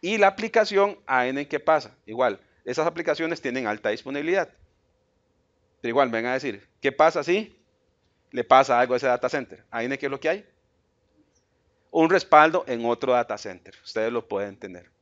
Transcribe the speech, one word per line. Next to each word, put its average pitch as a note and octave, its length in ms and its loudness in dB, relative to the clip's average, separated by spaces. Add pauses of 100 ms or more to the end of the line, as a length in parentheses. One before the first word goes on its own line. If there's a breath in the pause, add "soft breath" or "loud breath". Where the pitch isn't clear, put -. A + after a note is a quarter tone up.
Y G3+ 180 -2
la G3 100 6
aplicación, G#3 760 0
ahí B2+ 240 0
en C#3+ 160 -6
qué D3 120 -6
pasa, D3+ 380 0 (100)
igual, A2 340 -2 (240)
esas D#3 220 -4
aplicaciones D#3+ 540 -4
tienen B2+ 260 -6
alta G#2+ 220 -4
disponibilidad. D3 600 -4 (1300)
Pero A#2+ 100 -6
igual, B2+ 200 2
ven A2+ 160 -4
a B2+ 80 -4
decir, B2+ 340 -10 (120)
"¿Qué C3+ 120 -2
pasa D#3 320 2
si G3 340 -4 (720)
le B2 140 -4
pasa C3 340 6
algo B2+ 160 2
a B2 40 0
ese B2+ 100 -2
data B2 200 0
center?". - 420 -8
Ahí A#2 160 -6
en C3+ 100 -6
qué C#3+ 100 -8
es C3+ 40 -4
lo C3+ 100 -10
que D#3 80 -4
hay. G3+ 180 -4 (1400)
Un E3 200 2
respaldo D#3+ 560 4
en A#2 180 -6
otro A#2+ 280 0
data A#2 260 -2
center. F#2+ 440 -16
Ustedes A2 300 -4
lo A#2 160 -6
pueden G2+ 280 -6
tener. F2+ 340 -18 (120)